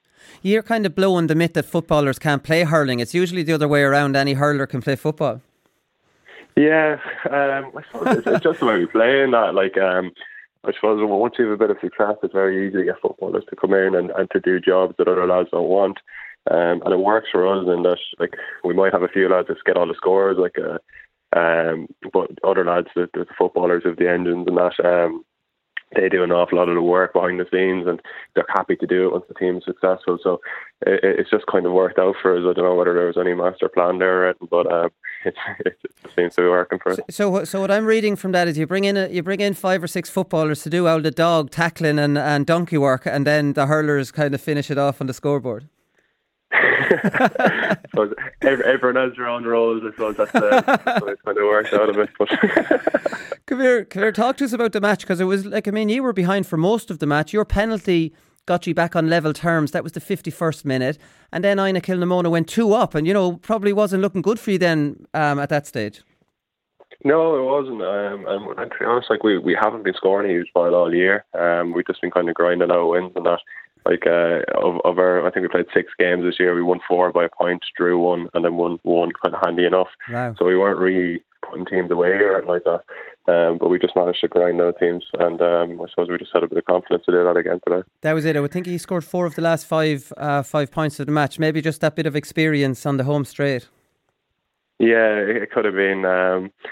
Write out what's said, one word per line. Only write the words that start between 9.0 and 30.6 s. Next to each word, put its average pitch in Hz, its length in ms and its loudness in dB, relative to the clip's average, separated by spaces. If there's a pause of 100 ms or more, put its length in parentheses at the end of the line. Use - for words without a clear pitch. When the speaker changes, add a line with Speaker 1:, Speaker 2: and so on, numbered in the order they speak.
Speaker 2:
in 127 80 0
that. 104 240 2
Like, 95 220 0
um, 92 340 0 (520)
I 104 100 -2
suppose 107 280 0
once 107 380 0
you 120 60 2
have 107 80 0
a 104 40 -4
bit 107 140 4
of 98 100 -2
success, 104 400 -2
it's 92 120 -4
very 95 340 0
easy 95 100 -4
to 92 60 2
get - 180 -4
footballers 92 480 -4
to - 60 -12
come - 180 0
in 95 220 4
and, 87 160 0
and 95 200 -2
to 98 80 0
do 92 200 0
jobs 92 380 2
that 87 100 2
other 90 180 2
lads 90 260 2
don't 85 180 0
want. 98 280 2 (540)
Um, 85 320 2
and 90 100 2
it 90 60 2
works 107 320 2
for 90 160 2
us 98 200 0
in 87 160 2
that, 90 140 2 (220)
like, 87 160 -4 (280)
we 87 100 0
might 95 200 2
have 90 100 2
a 90 40 2
few 92 220 2
lads 90 180 2
that - 180 -8
get 90 120 2
all 87 100 2
the 82 80 -4
scores, 95 420 2
like, 90 220 -2
uh, 78 180 -6 (640)
um, 82 480 0 (260)
but 90 160 0 (140)
other 95 220 2
lads, 87 300 0
the, 87 180 -2
the 87 120 -6 (120)
footballers 87 480 0
of 85 120 -2
the 87 120 2
engines 87 380 -2
and 90 100 0
that, 87 160 2 (120)
um, 85 380 0 (680)
they 95 140 2
do 90 160 2
an 87 80 0
awful 87 260 2
lot 87 120 2
of 87 60 2
the 85 60 2
work 90 300 2
behind 90 260 0
the 90 140 -4
scenes, 92 340 0
and 85 160 -4 (320)
they're 87 140 0
happy 95 300 -2
to 90 100 -6
do 92 200 2
it - 40 0
once 90 160 -4
the - 60 -20
team's 90 320 -4
successful. 92 580 -2
So 90 160 0 (480)